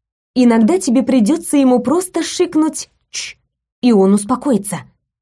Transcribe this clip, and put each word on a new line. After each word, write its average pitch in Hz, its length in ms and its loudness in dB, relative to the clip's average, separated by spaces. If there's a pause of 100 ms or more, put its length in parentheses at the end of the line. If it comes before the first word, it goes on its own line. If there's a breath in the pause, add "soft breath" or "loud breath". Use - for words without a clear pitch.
(360)
Иногда 240 420 4
тебе 262 260 0
придется 262 540 0
ему 254 220 4
просто 339 420 -2
шикнуть 320 680 -4 (200)
«Чш», - 280 -12 (440)
и 247 120 2
он 196 200 4
успокоится. 208 680 -2 (420)